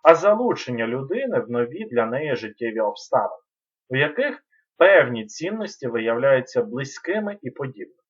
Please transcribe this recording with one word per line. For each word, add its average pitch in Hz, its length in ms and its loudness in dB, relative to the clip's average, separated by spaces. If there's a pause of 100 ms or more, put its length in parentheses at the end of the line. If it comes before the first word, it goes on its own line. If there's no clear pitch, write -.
а 160 120 10
залучення 185 720 0
людини 139 540 -4
в 110 100 -10
нові 120 340 -4
для 117 220 0
неї 135 300 -4
життєві 110 440 -8
обставини, 107 640 -2 (460)
у 131 80 -4
яких 151 460 -2 (340)
певні 131 500 6
цінності 196 640 -8
виявляються 120 760 0
близькими 165 800 -6
і 127 80 -10
подібними. - 600 -12